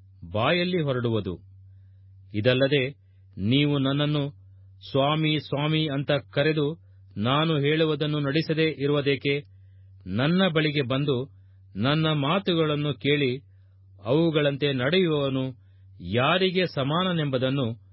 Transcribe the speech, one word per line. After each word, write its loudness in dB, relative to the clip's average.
ಬಾಯಲ್ಲಿ 0
ಹೊರಡುವುದು. -2
ಇದಲ್ಲದೆ 2
ನೀವು 2
ನನ್ನನ್ನು 0
ಸ್ವಾಮಿ, 2
ಸ್ವಾಮಿ -2
ಅಂತ -4
ಕರೆದು 0
ನಾನು 2
ಹೇಳುವುದನ್ನು 0
ನಡೆಸದೇ 0
ಇರುವುದೇಕೆ? 0
ನನ್ನ 2
ಬಳಿಗೆ 0
ಬಂದು -2
ನನ್ನ 0
ಮಾತುಗಳನ್ನು 0
ಕೇಳಿ 0
ಅವುಗಳಂತೆ 2
ನಡೆಯುವವನು 0
ಯಾರಿಗೆ 0
ಸಮಾನನೆಂಬುದನ್ನು -2